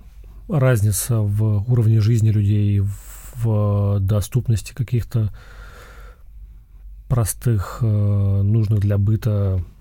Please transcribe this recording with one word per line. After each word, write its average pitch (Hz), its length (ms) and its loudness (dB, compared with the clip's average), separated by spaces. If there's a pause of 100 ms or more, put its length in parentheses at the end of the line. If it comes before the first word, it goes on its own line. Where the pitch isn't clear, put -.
(480)
разница 120 720 2
в 107 500 0
уровне 113 300 4
жизни 110 300 4
людей, 101 500 2 (540)
в 104 640 0
доступности 107 720 -2
каких-то 110 600 -2 (1800)
простых, 113 720 -2
э, 117 40 2 (560)
нужных 107 380 2
для 101 180 2
быта 101 640 0 (180)